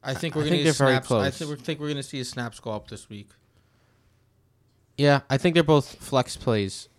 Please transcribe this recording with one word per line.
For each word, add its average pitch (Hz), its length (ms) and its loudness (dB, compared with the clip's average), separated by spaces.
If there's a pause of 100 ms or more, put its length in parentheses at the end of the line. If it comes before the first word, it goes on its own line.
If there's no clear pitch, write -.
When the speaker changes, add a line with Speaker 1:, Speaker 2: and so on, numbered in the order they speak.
Speaker 1:
I 135 100 -6
think 151 220 -6
Speaker 2:
I 156 40 -2
Speaker 1:
we're 147 40 0
gonna 151 140 0
Speaker 2:
think - 20 2
Speaker 1:
see 143 60 0
Speaker 2:
they're 156 80 4 (140)
very 131 60 6
Speaker 1:
snaps, 127 120 0
I - 20 -14
Speaker 2:
close. 131 320 2
Speaker 1:
thi-, 165 60 -6
we 147 100 -8
think 147 240 -6
we're 151 100 -6
gonna 143 140 -4
see 135 160 -10
his 123 100 -8
snaps 120 300 -8
go 117 120 -8
up 107 180 -8
this - 200 -16
week. 101 200 -16 (1700)
Speaker 2:
Yeah, 143 320 4
I 135 80 2
think 175 160 2
they're 170 100 4
both 147 320 2
flex - 420 -2
plays. 104 600 -2